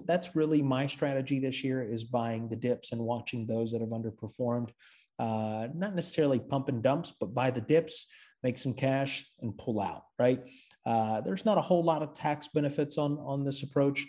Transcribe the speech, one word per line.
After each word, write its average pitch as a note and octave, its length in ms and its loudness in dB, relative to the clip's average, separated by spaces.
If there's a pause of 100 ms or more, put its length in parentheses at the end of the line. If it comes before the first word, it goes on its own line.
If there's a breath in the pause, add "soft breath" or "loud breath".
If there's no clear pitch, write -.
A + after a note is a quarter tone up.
that's F3+ 300 0
really D#3 260 4
my C3+ 240 2
strategy C#3 520 0
this C3 260 -2
year, C3 180 0
is A2+ 220 -4
buying A#2 440 -2
the A2+ 80 -4
dips A#2+ 360 -2
and A#2 100 -4
watching A#2 440 -4
those A2+ 260 0
that A2+ 100 -2
have A2 80 -2
underperformed. A2+ 800 -4 (480 loud breath)
Uh, A2 560 -2
not F#3+ 200 -4
necessarily D#3 440 2
pump C3+ 300 -2
and A#2+ 140 0
dumps, C#3 380 2
but G#2 140 -4
buy B2+ 160 2
the B2 100 -2
dips, D#3+ 460 2 (360 loud breath)
make B2+ 160 -2
some C3 160 -2
cash C3+ 560 0 (100)
and A2 180 -6
pull A2 220 -2
out, - 240 -4 (140)
right? B2+ 220 4 (460 loud breath)
Uh, A2 340 2
there's F#3+ 240 -2
not G#3 140 4
a D#3 40 6
whole F3 220 4
lot D#3 180 4
of D3 120 -6
tax D3 340 -2
benefits D3 500 0
on, D3 200 2
on C#3 260 -4
this C#3 180 -2
approach, C#3 460 2